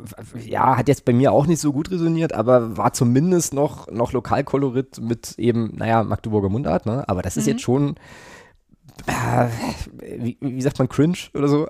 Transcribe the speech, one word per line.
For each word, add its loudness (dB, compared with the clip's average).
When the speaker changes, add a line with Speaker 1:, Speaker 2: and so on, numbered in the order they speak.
Speaker 1:
f-, -16
ja, 2
hat 0
jetzt 2
bei 4
mir 6
auch 6
nicht 2
so 0
gut -2
resoniert, 0
aber 2
war 0
zumindest 2
noch, -2
noch -2
Lokalkolorit -2
mit -6
eben, 0
naja, 2
Magdeburger -2
Mundart, -2
ne? -4
Aber -2
das -6
ist 0
Speaker 2:
Mhm. 2
Speaker 1:
jetzt -4
schon, 0
äh, 0
wie, -6
wie -6
sagt -2
man, 2
cringe 2
oder 0
so? 2